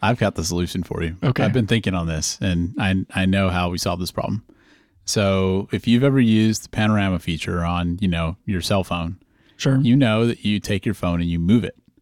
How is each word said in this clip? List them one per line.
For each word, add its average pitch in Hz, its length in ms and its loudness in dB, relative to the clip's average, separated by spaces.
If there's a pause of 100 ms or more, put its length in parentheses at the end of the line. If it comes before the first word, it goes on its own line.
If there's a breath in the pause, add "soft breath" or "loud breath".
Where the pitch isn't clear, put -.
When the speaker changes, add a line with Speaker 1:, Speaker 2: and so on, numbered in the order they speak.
Speaker 1:
I've 110 180 0
got 101 160 2
the - 100 -6
solution 87 380 -2
for - 200 -6
you. 85 200 -4
Speaker 2:
Okay. 139 220 2
Speaker 1:
I've - 80 0
been 120 140 2
thinking 107 260 0
on 87 140 -2
this, 80 340 -4
and 87 380 0
I, 95 260 0 (100)
I 95 120 0
know 95 240 2
how 87 180 0
we 90 80 -4
solve 90 240 -4
this 87 100 -6
problem. - 340 -4 (600 soft breath)
So 98 680 0
if 104 140 -4
you've 120 180 4
ever 139 160 4
used 110 440 2
the - 40 -20
panorama 104 500 0
feature 85 460 -4
on, 87 360 -2
you 101 80 0
know, 82 360 -2
your 95 160 -4
cell 98 240 0
phone, 85 340 -6 (380 soft breath)
Speaker 2:
Sure. 135 240 2
Speaker 1:
you 123 160 4
know 117 300 4
that - 180 -2
you 104 160 0
take 101 240 -2
your 104 100 0
phone 87 280 -2
and 85 80 0
you 85 80 0
move 95 260 4
it. - 140 -10 (240)